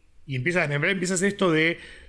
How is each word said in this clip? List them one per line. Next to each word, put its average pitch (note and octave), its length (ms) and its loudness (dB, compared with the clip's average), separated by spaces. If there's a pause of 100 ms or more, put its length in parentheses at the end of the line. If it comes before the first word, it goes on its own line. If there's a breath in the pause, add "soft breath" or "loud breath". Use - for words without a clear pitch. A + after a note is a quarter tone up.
(260)
y C3+ 100 -6
empieza E3 220 -2
a F3 40 2
desmembrar, D3 300 0
empieza F3+ 220 -2
a - 20 0
hacer F#3+ 120 2
esto G3 220 2
de, D#3+ 280 2 (300 loud breath)